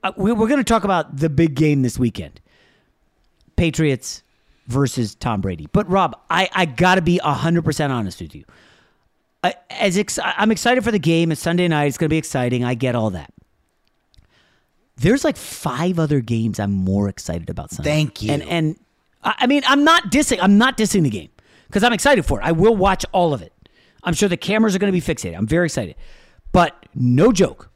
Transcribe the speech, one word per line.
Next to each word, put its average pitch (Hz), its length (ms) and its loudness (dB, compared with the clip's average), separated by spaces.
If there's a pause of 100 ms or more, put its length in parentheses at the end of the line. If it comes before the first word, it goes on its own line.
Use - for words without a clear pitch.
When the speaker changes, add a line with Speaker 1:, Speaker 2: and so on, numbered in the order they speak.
Speaker 1:
uh, 185 160 -6
we, 202 120 2
we're 226 180 2
gonna 277 140 2
talk 220 220 2
about 180 320 -2
the 156 140 0
big 151 240 2
game 147 260 2
this 123 180 -2
weekend. 104 440 -6 (1120)
Patriots 156 680 0 (440)
versus 123 480 -2
Tom 110 260 -4
Brady. 87 320 -6
But, 202 160 0
Rob, 180 400 0
I, 175 240 0
I 185 140 0
gotta 180 340 2
be 175 240 2
a 151 80 0
hundred 165 320 0
percent 147 300 -2
honest 104 260 -6
with 82 140 -14
you. 73 100 -20 (1000)
I, 180 120 -2 (160)
as 190 260 -2
ex-, 208 260 -2
I'm 208 280 0
excited 240 340 2
for 233 60 0
the 214 80 0
game. 165 340 2
It's 143 80 -6
Sunday 175 260 0
night. 151 200 0
It's 139 100 -2
gonna 156 140 -2
be 160 80 0
exciting. 123 440 -2
I 123 120 -2
get 120 200 -2
all 110 140 0
that. 87 240 -10 (1700)
There's, 196 260 2
like, 214 120 0
five 170 600 -4
other 151 220 0
games 113 380 -2
I'm 101 140 -2
more 98 380 0
excited - 400 -10
about 82 200 -10
Sunday. 147 200 -6
Speaker 2:
Thank 151 320 -2
you. 110 100 -4
Speaker 1:
And, 147 120 -4
and 165 340 -4 (440)
I, 220 180 -2
I 247 60 2
mean, 277 200 2
I'm 285 180 4
not 330 200 4
dissing. 196 360 0
I'm 196 160 6
not 254 220 4
dissing 202 240 2
the 139 80 0
game 95 180 -10 (420)
'cause 202 140 0
I'm 240 80 4
excited 240 320 2
for 139 160 -2
it. - 40 -8
I 156 80 2
will 196 220 4
watch 190 380 0
all 175 220 2
of 104 80 -8
it. - 100 -20 (520)
I'm - 100 -2
sure 208 120 2
the 180 120 0
cameras 214 360 0
are 190 40 -2
gonna 196 140 0
be 180 100 0
fixated. 87 340 -6
I'm 104 100 -2
very 170 200 2
excited. 113 300 -6 (540)
But - 440 0
no 127 360 4
joke - 460 0